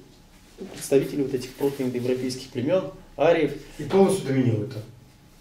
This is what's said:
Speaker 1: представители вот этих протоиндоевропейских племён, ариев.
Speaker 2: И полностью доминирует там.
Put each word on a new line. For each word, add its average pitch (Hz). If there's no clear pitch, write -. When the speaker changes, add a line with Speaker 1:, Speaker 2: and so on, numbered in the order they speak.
Speaker 1:
представители -
вот 127
этих 123
протоиндоевропейских 127
племён, 160
ариев. 156
Speaker 2:
И 156
полностью -
доминирует 113
там. -